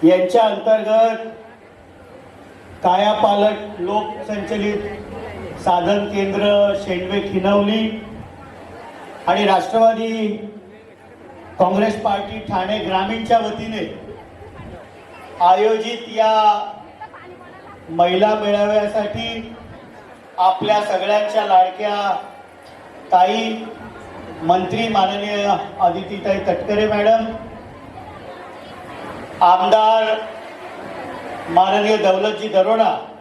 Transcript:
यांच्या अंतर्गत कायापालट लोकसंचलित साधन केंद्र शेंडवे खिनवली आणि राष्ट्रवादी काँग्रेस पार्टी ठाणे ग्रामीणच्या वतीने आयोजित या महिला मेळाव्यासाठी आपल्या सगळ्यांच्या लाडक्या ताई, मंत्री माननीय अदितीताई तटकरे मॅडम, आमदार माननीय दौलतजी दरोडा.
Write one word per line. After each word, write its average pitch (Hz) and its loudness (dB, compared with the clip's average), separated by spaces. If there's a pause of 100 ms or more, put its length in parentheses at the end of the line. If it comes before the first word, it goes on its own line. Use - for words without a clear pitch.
यांच्या 185 6
अंतर्गत 220 2 (1600)
कायापालट 202 2
लोकसंचलित 208 -6
साधन 190 2
केंद्र 202 2 (120)
शेंडवे 185 -2
खिनवली 202 2 (1400)
आणि 196 2
राष्ट्रवादी 226 2 (1300)
काँग्रेस 202 2
पार्टी 202 -2
ठाणे 202 -2
ग्रामीणच्या 196 0
वतीने 220 -6 (1600)
आयोजित 220 2
या 220 2 (1600)
महिला 185 4
मेळाव्यासाठी 208 -2 (840)
आपल्या 208 2
सगळ्यांच्या 208 0
लाडक्या 190 4 (1160)
ताई, 214 4 (880)
मंत्री 185 2
माननीय 202 0 (320)
अदितीताई 190 0
तटकरे 208 0
मॅडम, 214 4 (2250)
आमदार 214 6 (1500)
माननीय 202 4
दौलतजी 208 2
दरोडा. 202 4 (260)